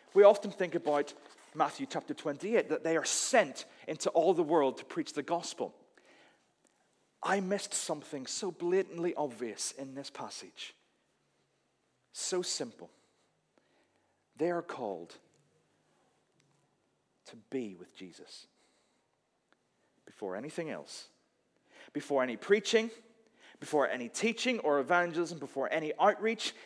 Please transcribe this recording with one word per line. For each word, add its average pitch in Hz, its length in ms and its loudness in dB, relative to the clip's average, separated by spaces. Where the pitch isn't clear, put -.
we 202 100 10
often 208 280 10
think 170 240 -4
about 147 400 0
Matthew 143 320 0
chapter - 260 -6
twenty-eight, 160 560 0
that - 160 -2
they 160 140 2
are 143 80 -2
sent - 580 2
into 160 220 -2
all 165 240 4
the 165 80 2
world 143 360 4
to - 60 -14
preach - 300 -8
the 147 80 -4
gospel. 160 520 -4
I 196 180 0
missed 190 320 -4
something 143 540 -6
so 190 240 -6
blatantly 175 640 -2
obvious 120 640 -6
in 135 160 -10
this 139 160 -12
passage. - 640 -14
So - 300 -4
simple. 117 480 -8
They 165 140 0
are 170 100 -2
called 98 560 -8
to - 100 -20
be 113 260 -6
with 87 220 -20
Jesus. - 500 -18
Before 95 320 -8
anything 156 340 -8
else. - 380 -12
Before 143 300 -2
any 123 140 -2
preaching, 220 540 2
before 143 300 2
any 120 200 -4
teaching 233 520 0
or 143 180 4
evangelism, 170 600 2
before 135 340 -4
any 156 280 -2
outreach, 214 540 2